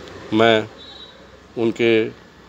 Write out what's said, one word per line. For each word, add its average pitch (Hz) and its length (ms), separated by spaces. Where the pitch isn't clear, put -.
मैं 110 360
उनके 113 520